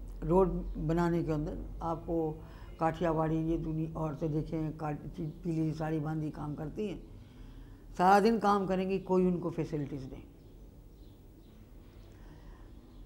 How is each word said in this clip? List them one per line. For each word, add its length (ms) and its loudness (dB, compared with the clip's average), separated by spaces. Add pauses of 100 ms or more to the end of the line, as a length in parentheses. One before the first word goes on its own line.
(240)
रोड 280 6 (360)
बनाने 360 4
के 80 0
अंदर 260 -2 (260)
आपको 320 -2 (640)
काठियावाड़ी 640 2
ये 180 2
दुनिया 400 -2
औरतें 340 -2
देखें, 440 -2
काट-, 420 -6 (240)
पीली 300 0
साड़ी 260 -2
बांधी 320 -2
काम 240 -6
करती 320 -4
हैं, 140 -8 (960)
सारा 220 10
दिन 200 6
काम 280 4
करेंगी, 340 2
कोई 260 4
उनको 240 2
फैसिलिटीज़ 520 -4
नहीं। 200 -12 (2750)